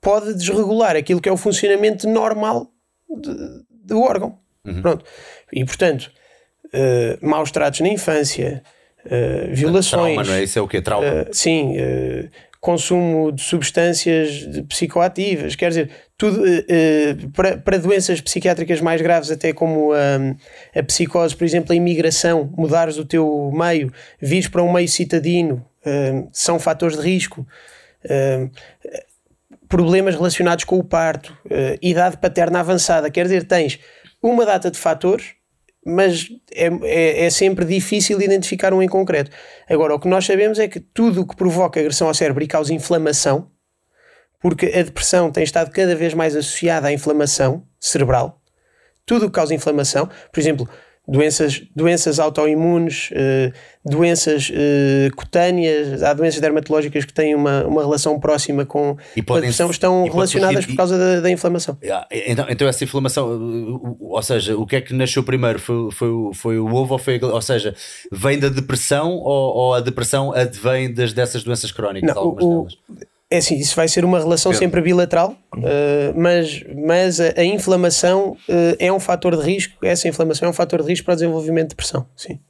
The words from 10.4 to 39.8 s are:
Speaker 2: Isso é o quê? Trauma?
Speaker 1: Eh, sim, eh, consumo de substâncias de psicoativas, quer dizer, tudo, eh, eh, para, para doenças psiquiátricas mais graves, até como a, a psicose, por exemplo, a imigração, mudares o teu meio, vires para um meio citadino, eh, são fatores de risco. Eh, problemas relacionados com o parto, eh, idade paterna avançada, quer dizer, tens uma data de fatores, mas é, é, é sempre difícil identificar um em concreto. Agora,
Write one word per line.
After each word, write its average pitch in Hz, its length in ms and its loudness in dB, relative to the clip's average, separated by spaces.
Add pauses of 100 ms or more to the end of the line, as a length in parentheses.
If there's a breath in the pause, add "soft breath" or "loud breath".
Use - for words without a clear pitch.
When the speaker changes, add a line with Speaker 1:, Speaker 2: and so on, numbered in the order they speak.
Speaker 2:
Isso 98 140 -4
é 107 40 0
o 98 40 -2
quê? 95 140 -2
Trauma? 104 260 -2
Speaker 1:
Eh, 143 240 -2
sim, 156 460 0
eh, 127 540 -4 (280 loud breath)
consumo 165 760 0
de 135 100 -10
substâncias 160 1080 0
de 147 120 -8
psicoativas, 170 920 -2
quer 175 140 -2
dizer, 165 220 -2 (260 loud breath)
tudo, 214 320 2
eh, 170 180 2
eh, 156 500 2 (200)
para, 190 220 0
para 190 200 0
doenças 185 440 0
psiquiátricas 170 580 0
mais 165 220 0
graves, 165 280 2
até 160 220 -2
como 156 400 2
a, 139 880 -2
a 156 40 0
psicose, 170 540 0
por - 80 -2
exemplo, 170 300 0
a - 20 4
imigração, 165 800 2
mudares 160 400 2
o 156 80 -8
teu 147 480 0
meio, 160 400 0 (260 loud breath)
vires 180 300 0
para 175 140 0
um 175 100 2
meio 175 160 2
citadino, 165 760 0 (240)
eh, 139 460 0
são - 260 0
fatores 160 380 0
de 151 60 -6
risco. 180 440 -2 (560 loud breath)
Eh, 135 460 -2 (1200 loud breath)
problemas 180 460 2
relacionados 170 500 0
com 185 140 0
o 175 60 0
parto, 165 520 -2 (140)
eh, 135 320 -2
idade 175 340 2
paterna 175 440 0
avançada, 170 500 2
quer 175 140 0
dizer, 180 200 0
tens 160 340 0 (440 soft breath)
uma 233 240 4
data 185 240 2
de - 80 -12
fatores, 170 540 0 (540)
mas 175 420 2 (220)
é, 170 180 0 (160)
é, 160 420 2
é 170 40 2
sempre 190 360 2
difícil 196 560 0
identificar 196 500 0
um 190 100 4
em 185 60 2
concreto. 185 420 0 (380 loud breath)
Agora, 151 260 2